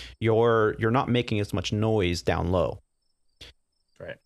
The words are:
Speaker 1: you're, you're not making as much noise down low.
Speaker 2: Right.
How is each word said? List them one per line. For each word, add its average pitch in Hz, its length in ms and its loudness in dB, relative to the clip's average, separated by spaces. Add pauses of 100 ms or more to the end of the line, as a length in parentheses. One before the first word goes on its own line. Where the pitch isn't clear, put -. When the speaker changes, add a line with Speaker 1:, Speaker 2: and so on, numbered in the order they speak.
(180)
Speaker 1:
you're, 113 600 2
you're 113 120 0
not 131 180 0
making 120 320 0
as 101 120 -4
much 95 200 -4
noise 104 500 0
down 85 280 0
low. 87 300 0 (1200)
Speaker 2:
Right. 90 260 -12